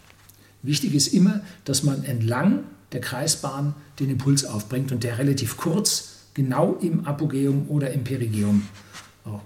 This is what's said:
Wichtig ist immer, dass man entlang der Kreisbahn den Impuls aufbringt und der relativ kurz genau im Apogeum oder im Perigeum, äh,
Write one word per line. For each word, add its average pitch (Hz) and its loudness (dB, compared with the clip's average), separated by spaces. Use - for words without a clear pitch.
Wichtig 147 0
ist 143 2
immer, 202 6
dass 135 0
man 139 0
entlang 127 2
der - -6
Kreisbahn 143 -2
den 139 0
Impuls 139 2
aufbringt 127 -4
und 117 -2
der 113 -4
relativ 131 0
kurz - -2
genau 135 2
im 160 0
Apogeum 139 0
oder 143 0
im 127 -2
Perigeum, 107 2
äh, - -10